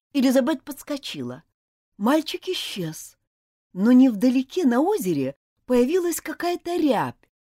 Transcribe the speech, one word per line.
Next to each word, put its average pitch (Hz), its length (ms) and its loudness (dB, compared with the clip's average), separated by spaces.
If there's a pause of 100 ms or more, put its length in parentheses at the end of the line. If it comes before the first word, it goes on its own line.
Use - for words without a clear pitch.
(140)
Элизабет 262 500 2
подскочила. 156 800 -12 (540)
Мальчик 294 500 -2
исчез, - 680 -10 (560)
но 202 180 2
невдалеке 254 760 4
на 240 160 2
озере 185 540 -2 (300)
появилась 311 560 0
какая-то 339 560 -6
рябь, 214 380 0 (380)